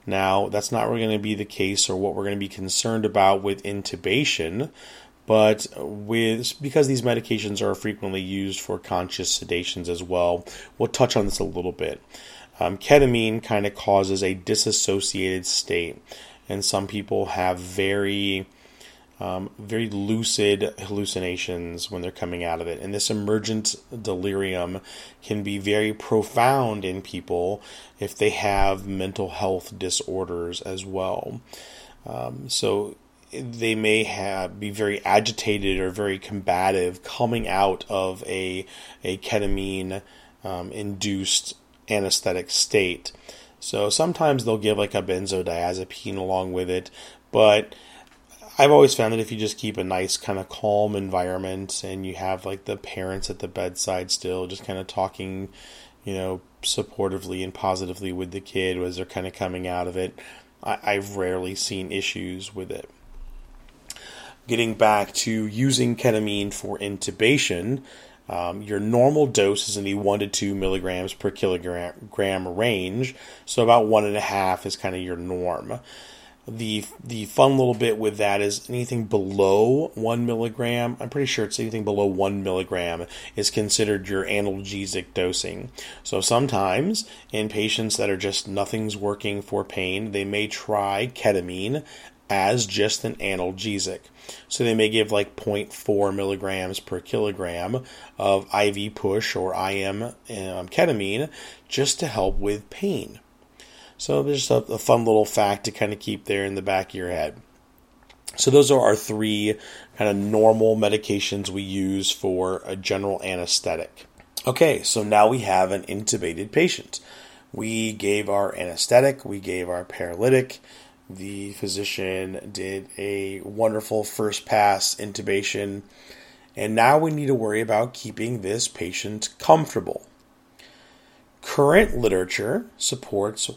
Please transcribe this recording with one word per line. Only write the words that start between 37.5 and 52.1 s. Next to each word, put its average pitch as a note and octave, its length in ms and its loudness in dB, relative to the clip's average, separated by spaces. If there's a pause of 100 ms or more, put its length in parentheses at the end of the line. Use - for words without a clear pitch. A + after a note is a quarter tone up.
of F#2+ 360 -2
a, F#2 400 -4 (380)
a F#2 140 -2
ketamine, G2 840 -2 (420)
um, F#2 280 -8
induced G2+ 800 -4 (360)
anesthetic F#2+ 600 0
state. - 640 0 (500)
So G#2 280 -2
sometimes D3+ 560 2
they'll A2 120 2
give, G#2 200 2
like, G2+ 180 0
a F#2+ 80 0
benzodiazepine F#2 1120 -2
along F#2 380 -2
with F2+ 160 -2
it, F#2 200 -2 (400)
but G#2+ 460 8 (840)
I've C#3+ 140 10
always C#3+ 240 10
found A2+ 160 2
that A2+ 80 0
if A2 140 -4
you A2 40 -6
just G#2+ 200 -2
keep G#2+ 180 -4
a F#2 80 -4
nice F#2 320 -2
kind G2 240 -4
of F#2+ 80 -8
calm G#2 480 0
environment F#2+ 880 -4
and F#2+ 220 -8
you F#2 100 -8